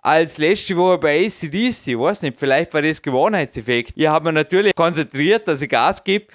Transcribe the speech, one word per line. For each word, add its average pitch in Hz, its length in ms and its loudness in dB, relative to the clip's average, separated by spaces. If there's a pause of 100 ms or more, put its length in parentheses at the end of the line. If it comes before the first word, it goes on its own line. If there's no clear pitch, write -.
als 156 360 0
letzte 180 360 0
Woche 180 220 4
bei 160 280 2
A - 20 -4
C - 200 -8
D 208 220 -2
C. - 220 -6
Ich 117 80 -2
weiß 170 240 -2
nicht, 135 160 -6
vielleicht 139 340 0
war 151 80 0
das 156 220 -2
Gewohnheitseffekt. 131 920 -2
Ich 156 120 2
hab 156 160 2
mich 160 100 -2
natürlich 180 400 2
konzentriert, 165 760 0
dass 147 140 -2
ich 123 80 -8
Gas 135 340 0
gebe. 202 320 -2